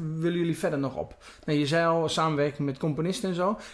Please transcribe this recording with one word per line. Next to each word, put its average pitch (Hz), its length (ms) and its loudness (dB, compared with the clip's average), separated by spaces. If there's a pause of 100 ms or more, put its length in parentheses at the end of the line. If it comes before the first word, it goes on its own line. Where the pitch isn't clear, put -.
(140)
willen 170 240 0
jullie 170 200 0
verder 156 200 0
nog 139 180 -2
op? - 200 -8 (280)
Nou, 147 140 2
je 147 80 2
zei 165 200 4
al, 165 220 4
samenwerking 147 580 0
met 139 120 -4
componisten 165 500 -2
en 180 60 0
zo. 190 240 0 (160)